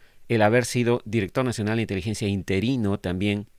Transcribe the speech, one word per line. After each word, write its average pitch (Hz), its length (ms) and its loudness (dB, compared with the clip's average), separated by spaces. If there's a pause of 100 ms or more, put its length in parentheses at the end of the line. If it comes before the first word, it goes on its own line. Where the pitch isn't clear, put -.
(280)
el 117 140 2
haber 110 240 4
sido 120 400 0
director 107 400 -2
nacional 110 320 -2
de 113 60 0
inteligencia 101 440 -4
interino 101 720 0
también, 101 480 -2 (120)